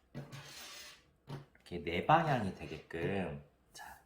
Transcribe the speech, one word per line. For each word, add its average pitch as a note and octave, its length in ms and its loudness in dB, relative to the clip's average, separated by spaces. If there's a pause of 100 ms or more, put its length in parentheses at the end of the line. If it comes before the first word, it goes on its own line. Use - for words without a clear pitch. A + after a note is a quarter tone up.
(1700)
이렇게 F2 140 -6
네 - 220 0
방향이 C#3+ 500 6
되게끔, E2 880 -2 (300)
자, - 320 -16